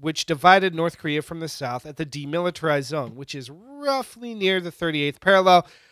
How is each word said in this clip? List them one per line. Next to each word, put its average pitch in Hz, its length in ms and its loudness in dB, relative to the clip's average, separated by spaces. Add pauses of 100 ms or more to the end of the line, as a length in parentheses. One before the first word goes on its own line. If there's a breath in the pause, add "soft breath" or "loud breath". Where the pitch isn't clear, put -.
which 156 240 -4
divided 180 500 6
North 165 220 -4
Korea 151 240 -4
from 165 200 -10
the 160 80 -8
south 127 360 -10
at 151 140 -14
the 160 80 -6
demilitarized 147 760 -4
zone, 123 300 -8
which 139 200 -14
is 131 160 -14
roughly 247 840 -6
near 190 240 0
the 175 140 -8
thirty-eighth 151 480 -4
parallel, 185 460 6 (260 soft breath)